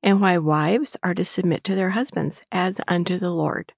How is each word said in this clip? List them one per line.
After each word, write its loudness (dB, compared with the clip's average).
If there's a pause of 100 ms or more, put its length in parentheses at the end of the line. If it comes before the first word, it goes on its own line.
and 4
why 4
wives 2
are 0
to 0
submit 0
to -2
their 0
husbands -4 (100)
as -2
unto 0
the -2
Lord. -2